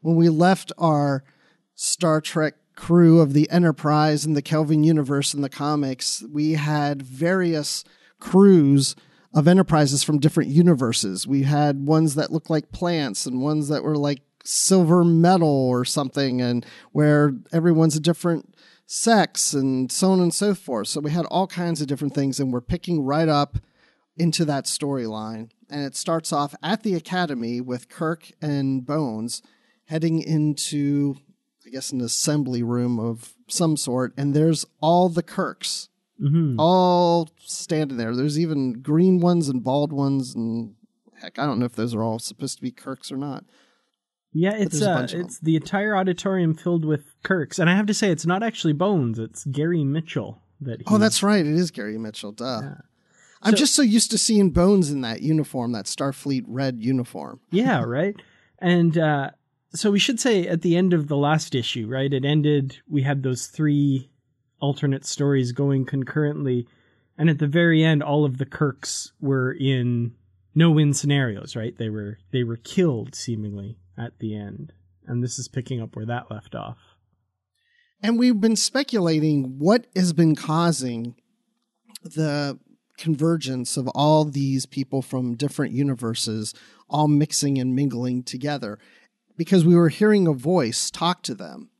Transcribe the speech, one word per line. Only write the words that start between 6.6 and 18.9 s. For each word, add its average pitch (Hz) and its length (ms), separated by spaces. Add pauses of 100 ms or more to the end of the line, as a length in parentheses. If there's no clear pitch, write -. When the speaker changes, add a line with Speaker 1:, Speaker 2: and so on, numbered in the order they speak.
Speaker 1:
various 160 840 (360)
crews 156 760 (380)
of 147 140
Enterprises 151 560
from 151 160
different 147 320
universes. 123 760
We 139 160
had 143 440
ones 156 280
that 147 160
looked 156 200
like 156 200
plants 156 540
and 127 160
ones 147 280
that 147 140
were 151 140
like 143 240 (240)
silver 180 580
metal 170 460
or 127 360
something, 135 560
and 120 220 (280)
where 147 420 (180)
everyone's 160 440
a 160 60
different 170 520 (320)
sex - 680